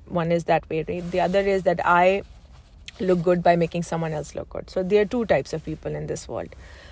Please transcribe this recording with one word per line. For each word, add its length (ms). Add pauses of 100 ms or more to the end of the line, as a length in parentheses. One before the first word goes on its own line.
one 260
is 120
that 260
way, 180
right? 220
The 100
other 200
is 220
that 220
I 380 (760)
look 240
good 200
by 120
making 300
someone 280
else 220
look 140
good. 200
So 140
there 200
are 20
two 220
types 260
of 120
people 300
in 140
this 180
world. 300 (360)